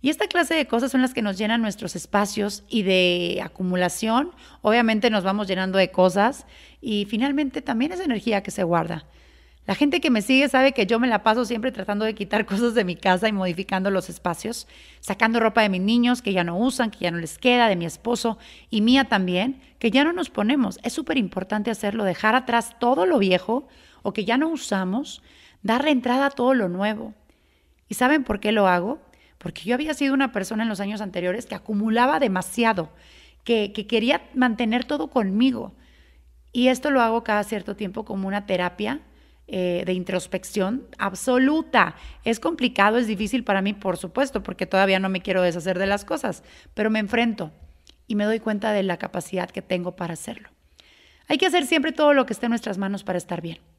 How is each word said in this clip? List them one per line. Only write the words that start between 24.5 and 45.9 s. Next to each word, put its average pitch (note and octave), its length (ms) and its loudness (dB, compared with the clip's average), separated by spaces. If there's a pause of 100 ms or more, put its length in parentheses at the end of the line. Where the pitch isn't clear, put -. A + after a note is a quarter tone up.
darle B3 260 0
entrada C4 380 2
a C#4 40 -2
todo B3+ 220 0
lo G#3+ 160 2
nuevo. G#3+ 460 -4 (720)
¿Y - 80 -8
saben C#4 280 2
por G#3 160 -4
qué G#3+ 120 0
lo G#3+ 160 4
hago? F#3 340 0 (380)
Porque - 240 -12
yo G#3 100 -2
había D4+ 220 -2
sido C#4 180 0
una C4+ 180 0
persona G#3+ 300 -4
en A3+ 80 -2
los G3 100 -4
años G3+ 220 -6
anteriores F3+ 460 -4
que - 80 -10
acumulaba A3 640 0
demasiado, G3 720 0 (540)
que, G#3 300 0
que G3+ 140 -8
quería A#3 480 0
mantener A#3+ 500 0
todo D4 240 -4
conmigo. A3+ 640 0 (800)
Y B3+ 160 2
esto B3+ 240 0
lo C4+ 100 4
hago A#3 220 2
cada G#3 200 0
cierto G3+ 320 -8
tiempo G#3 300 -8
como G3 220 -6
una G3+ 180 -4
terapia, G3+ 560 -4 (460)
eh, F3+ 380 -2
de F#3 80 -2
introspección F#3 920 -4 (100)
absoluta. B3 960 2 (300)
Es A#3 160 -2
complicado, B3 580 2
es B3 80 2
difícil A3 380 -2
para G3 180 0
mí, G3+ 120 -2
por G3 220 -4
supuesto, A3+ 460 -4
porque F#3 240 -6
todavía F#3+ 340 2
no F#3+ 80 -2
me F#3+ 140 -2
quiero F#3 220 0
deshacer F3 340 -2
de F#3+ 80 -2
las G3+ 180 0